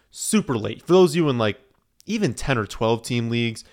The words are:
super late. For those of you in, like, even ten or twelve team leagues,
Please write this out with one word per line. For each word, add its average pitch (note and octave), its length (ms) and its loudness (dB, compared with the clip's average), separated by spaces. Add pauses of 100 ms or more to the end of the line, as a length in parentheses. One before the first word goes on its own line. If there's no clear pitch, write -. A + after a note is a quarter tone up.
(100)
super - 480 -2
late. G#2 240 -8
For E3+ 120 2
those F#3 180 8
of D#3 60 -4
you D#3+ 100 2
in, B2+ 100 0
like, G#2+ 220 -2 (440)
even G3 300 -4
ten C3 240 -4
or G#2 80 -2
twelve A2+ 380 -2
team A#2 260 -4
leagues, A#2 320 -4 (100)